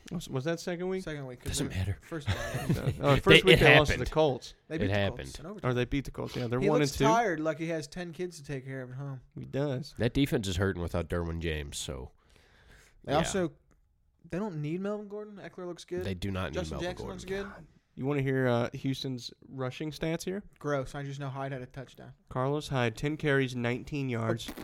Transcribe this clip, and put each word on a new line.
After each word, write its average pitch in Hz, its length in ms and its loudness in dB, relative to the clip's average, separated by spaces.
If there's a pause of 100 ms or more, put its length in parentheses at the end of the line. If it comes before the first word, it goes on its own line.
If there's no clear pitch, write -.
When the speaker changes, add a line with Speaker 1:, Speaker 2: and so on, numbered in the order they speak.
(140)
Speaker 1:
Was, 175 160 -6
was 131 160 -2
that 165 160 0
second 180 260 -4
week? 190 160 -2
Speaker 2:
Second 147 240 -8
week, 123 140 -14
'cause - 100 -6
Speaker 3:
Doesn't 135 180 -2
Speaker 2:
they're - 80 -6
Speaker 3:
matter. 95 260 -2
Speaker 2:
first 160 240 -8
Speaker 1:
<laughs> - 580 -2
Speaker 2:
week. - 160 2
Speaker 1:
Uh, 139 160 6
first 160 220 10
Speaker 3:
It 190 60 4
Speaker 1:
week 165 140 10
they 139 180 10
lost 147 140 6
to - 20 2
Speaker 3:
happened. 120 140 -2
Speaker 1:
the - 40 -6
Colts. 151 420 2 (160)
Speaker 2:
They 156 60 -6
Speaker 3:
It 160 40 -2
Speaker 2:
beat 104 80 0
the 95 60 2
Speaker 3:
happened. 101 240 0 (100)
Speaker 2:
Colts 127 120 -12
in - 60 -14
overtime. 190 260 -4
Speaker 1:
Or - 20 2
they 123 120 2
beat 139 200 -2
the - 60 -10
Colts. - 260 -6
Yeah, 123 100 -2
they're 120 140 0
Speaker 2:
He - 80 4
Speaker 1:
one 151 100 6
Speaker 2:
looks 143 140 4
Speaker 1:
and - 60 -6
two. - 40 4
Speaker 2:
tired, 220 380 4
like 156 180 -2
he 160 80 -4
has 160 180 -4
ten 175 280 -10
kids 175 240 -8
to 139 80 -18
take 135 200 -8
care 135 160 -8
of 123 100 -12
at 127 60 -12
home. 139 220 -8 (180)
Speaker 1:
He 135 80 -8
does. 135 540 -2
Speaker 3:
That 117 140 2
defense 139 340 2
is 92 80 0
hurting 95 260 2
without 85 280 -2
Derwin 85 320 -2
James, 76 360 -4
so. 64 340 -8 (920)
Speaker 2:
They - 80 -6
Speaker 3:
Yeah. 143 80 4
Speaker 2:
also, 170 320 0 (800)
they 170 100 -4
don't 180 220 -4
need 156 180 -4
Melvin 208 300 -6
Gordon. 208 280 -12
Eckler 175 300 -12
looks 175 160 -10
good. 180 220 -6
Speaker 3:
They 98 80 -2
do 90 180 -4
not 90 200 -4
need 82 80 -4
Speaker 2:
Justin 80 180 -4
Speaker 3:
Melvin 87 120 -4
Speaker 2:
Jackson - 180 -8
Speaker 3:
Gordon. - 120 -10
Speaker 2:
looks - 60 -14
good. 196 400 -8 (300)
Speaker 1:
You 127 100 -6
wanna 143 160 0
hear, 131 260 2
uh, 120 260 4
Houston's 131 580 -4 (180)
rushing 135 420 -6
stats 165 320 -2
here? 190 200 -6 (160)
Speaker 2:
Gross. 143 360 -2
I 143 80 -8
just 139 160 -8
know 139 100 -6
Hyde 135 220 -6
had 131 100 -6
a 131 60 -10
touchdown. 127 460 -16 (160)
Speaker 1:
Carlos 139 400 0
Hyde, 120 260 2
ten 147 220 -2
carries, 135 380 4
nineteen 123 540 -2
yards, 113 400 -2 (140)